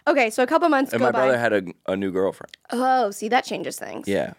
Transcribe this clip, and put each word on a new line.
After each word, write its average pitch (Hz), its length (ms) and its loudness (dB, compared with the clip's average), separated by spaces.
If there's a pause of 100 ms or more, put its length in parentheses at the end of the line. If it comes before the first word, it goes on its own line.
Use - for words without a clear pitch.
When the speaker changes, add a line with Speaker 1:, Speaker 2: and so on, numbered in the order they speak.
Speaker 1:
Okay, 269 220 2
so 262 120 0
a 254 40 2
couple 320 220 2
months 294 240 2
Speaker 2:
And 117 80 0
Speaker 1:
go 123 60 2
Speaker 2:
my 123 60 2
brother 131 220 2
Speaker 1:
by. 123 40 0
Speaker 2:
had 117 140 2
a, 101 100 2 (240)
a 95 100 0
new 98 140 -2
girlfriend. 92 400 -2 (200)
Speaker 1:
Oh, 254 420 0
see, 214 160 -8
that 247 160 2
changes 175 340 -8
things. - 300 -12
Speaker 2:
Yeah, 92 300 -2